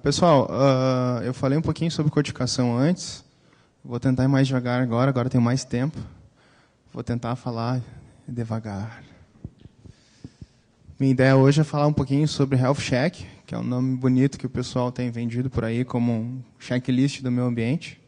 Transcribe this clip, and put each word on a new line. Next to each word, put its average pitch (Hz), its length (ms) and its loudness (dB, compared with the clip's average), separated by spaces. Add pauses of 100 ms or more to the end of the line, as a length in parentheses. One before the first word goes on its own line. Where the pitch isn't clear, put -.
pessoal, 143 440 6
ah, 127 760 2
eu 127 100 -4
falei 139 240 0
um - 20 0
pouquinho 160 300 -2
sobre 156 220 0
codificação 123 680 0
antes. 165 460 -2 (600)
Vou 120 140 -8
tentar 127 240 0
ir 131 60 2
mais 135 180 4
devagar 123 340 0
agora, 123 300 2
agora 123 180 0
tenho 127 140 2
mais 120 220 0
tempo. 131 340 -4 (960)
Vou 120 80 -8
tentar 120 320 -4
falar 120 460 -4 (480)
devagar. 110 760 -8 (1900)
Minha 135 140 2
ideia 131 260 6
hoje 139 260 6
é - 20 0
falar 147 240 0
um 151 40 2
pouquinho 143 360 0
sobre 135 280 0
Health 131 200 2
Check, 135 500 -2 (180)
que - 80 -16
é 117 60 -6
um 117 60 -6
nome 127 320 -2
bonito 127 420 2
que - 80 -6
o 127 40 -10
pessoal 123 420 -4
tem 123 180 -4
vendido 120 400 -4
por 117 140 -2
aí 117 200 -2
como 120 280 0
um 120 300 -6 (140)
checklist 127 640 0
do 131 120 -4
meio 123 160 0
ambiente. 120 600 -4